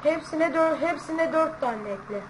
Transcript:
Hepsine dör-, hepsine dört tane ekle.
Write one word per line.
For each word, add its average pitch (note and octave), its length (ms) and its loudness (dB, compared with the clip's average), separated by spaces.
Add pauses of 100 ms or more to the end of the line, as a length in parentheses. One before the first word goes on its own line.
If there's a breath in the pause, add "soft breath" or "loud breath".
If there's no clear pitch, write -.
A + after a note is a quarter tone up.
Hepsine D#4+ 500 2
dör-, D#4+ 240 4
hepsine D#4+ 560 0
dört D#4 280 2
tane G#3+ 280 -2
ekle. G3+ 400 -6